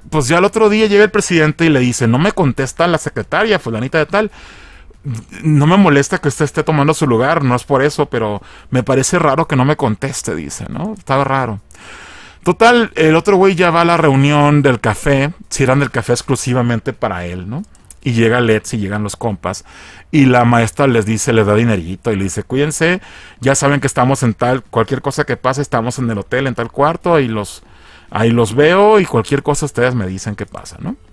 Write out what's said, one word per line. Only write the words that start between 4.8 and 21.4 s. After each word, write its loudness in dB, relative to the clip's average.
No 4
me 4
molesta 2
que -6
usted -2
esté -4
tomando 0
su -2
lugar, 0
no 2
es -4
por 0
eso, 0
pero -4
me 0
parece 0
raro 0
que -2
no 2
me 0
conteste", -4
dice, -10
¿no? -10
Estaba -2
raro. -4
Total, 2
el 2
otro 2
güey 4
ya 2
va 2
a 2
la 2
reunión 4
del 2
café, 0
si -2
eran 2
del -2
café -4
exclusivamente -2
para -6
él, -10
¿no? -10
Y -2
llega 2
Let's 0
y -4
llegan -4
los -8
compas, -8
y 4
la 4
maestra 2
les 2
dice, -2
les 4